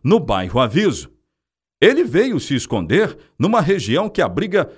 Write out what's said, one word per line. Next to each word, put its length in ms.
no 160
bairro 400
Aviso. 500
Ele 240
veio 340
se 160
esconder 640
numa 240
região 480
que 140
abriga 560